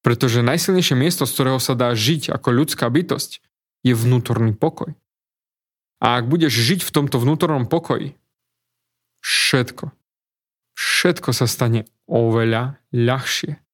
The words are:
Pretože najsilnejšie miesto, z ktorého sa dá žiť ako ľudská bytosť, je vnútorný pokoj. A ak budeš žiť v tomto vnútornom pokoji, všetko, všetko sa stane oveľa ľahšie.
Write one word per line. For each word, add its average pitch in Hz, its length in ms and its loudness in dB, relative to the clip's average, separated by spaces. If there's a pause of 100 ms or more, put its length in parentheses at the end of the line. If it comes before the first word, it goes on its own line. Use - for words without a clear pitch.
Pretože 120 400 2
najsilnejšie 165 560 2
miesto, 160 280 0
z - 120 -6
ktorého 131 240 0
sa 127 160 -2
dá 120 160 2
žiť 123 400 -2
ako - 160 -2
ľudská 123 400 0
bytosť, 170 480 -2 (480)
je 123 80 4
vnútorný 117 560 2
pokoj. 160 400 -2 (1120)
A 120 160 2
ak 117 80 -2
budeš 143 320 2
žiť 156 240 0
v - 80 -8
tomto 143 320 0
vnútornom 151 480 0
pokoji, 143 480 -4 (1040)
všetko, - 720 -2 (800)
všetko - 560 -2
sa 120 160 0
stane 113 400 0 (240)
oveľa 113 800 0
ľahšie. 127 720 -2 (120)